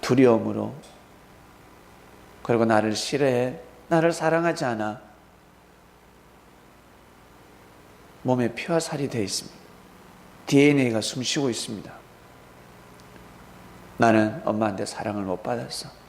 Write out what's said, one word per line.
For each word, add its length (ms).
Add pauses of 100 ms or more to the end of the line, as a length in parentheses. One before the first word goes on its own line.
두려움으로, 720 (1700)
그리고 220
나를 300
싫어해, 640 (300)
나를 240
사랑하지 520
않아. 360 (3250)
몸에 320
피와 260
살이 280
되어 140
있습니다. 340 (920)
디엔에이가 540
숨쉬고 500
있습니다. 420 (2000)
나는 460
엄마한테 420
사랑을 380
못 180
받았어. 460 (200)